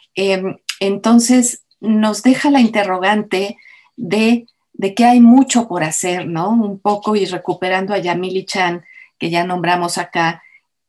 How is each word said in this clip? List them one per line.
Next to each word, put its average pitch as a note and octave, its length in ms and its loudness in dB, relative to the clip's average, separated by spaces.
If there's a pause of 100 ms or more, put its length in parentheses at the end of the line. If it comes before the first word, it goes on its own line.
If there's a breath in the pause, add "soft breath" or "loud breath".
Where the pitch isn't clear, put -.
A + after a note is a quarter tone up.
(140 loud breath)
Em, F#3+ 440 -4 (220)
entonces, A#3 840 2 (180)
nos G#3+ 420 0
deja C4 280 2
la C#4 100 4
interrogante G3+ 1000 -2 (380 soft breath)
de, A3+ 500 0 (260)
de G3 220 -6
que A#3 100 2
hay A#3+ 160 6
mucho A#3+ 480 6
por F3 160 -4
hacer, F3+ 420 -4
¿no? E3+ 240 -4
Un G#3 280 -2
poco, G#3 380 -2
y F#3+ 100 0
recuperando F#3 680 -4
a G3 40 -2
Yamili F3+ 460 -4
Chan, F3 400 -4 (340 loud breath)
que E3 120 -6
ya E3+ 140 0
nombramos F3 540 -2
acá, E3 440 -4 (460 soft breath)